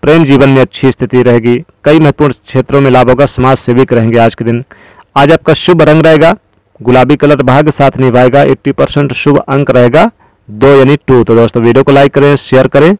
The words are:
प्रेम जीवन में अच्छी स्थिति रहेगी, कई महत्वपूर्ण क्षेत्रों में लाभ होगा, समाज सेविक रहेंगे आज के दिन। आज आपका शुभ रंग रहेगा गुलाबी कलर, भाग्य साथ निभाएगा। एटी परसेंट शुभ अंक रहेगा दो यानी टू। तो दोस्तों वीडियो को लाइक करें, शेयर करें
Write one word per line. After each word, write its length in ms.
प्रेम 220
जीवन 240
में 120
अच्छी 300
स्थिति 320
रहेगी, 320
कई 160
महत्वपूर्ण 360
क्षेत्रों 460
में 100
लाभ 180
होगा, 180
समाज 300
सेविक 360
रहेंगे 260
आज 160
के 100
दिन। 180
आज 160
आपका 240
शुभ 260
रंग 220
रहेगा 300
गुलाबी 360
कलर, 280
भाग्य 280
साथ 260
निभाएगा। 460
एटी 300
परसेंट 400
शुभ 260
अंक 320
रहेगा 380
दो 260
यानी 220
टू। 260
तो 120
दोस्तों 280
वीडियो 200
को 80
लाइक 220
करें, 240
शेयर 300
करें 320